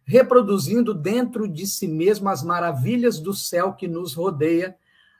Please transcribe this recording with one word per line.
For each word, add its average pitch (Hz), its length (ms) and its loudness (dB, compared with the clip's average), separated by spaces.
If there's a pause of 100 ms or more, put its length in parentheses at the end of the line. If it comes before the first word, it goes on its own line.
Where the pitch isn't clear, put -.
reproduzindo 220 880 4
dentro 214 540 -2
de 170 180 -8
si 196 220 -4
mesmo 190 420 0
as 160 140 -4
maravilhas 175 760 0
do 175 140 -6
céu 185 400 -2
que - 140 -8
nos 170 260 -6
rodeia, 170 640 -2 (420)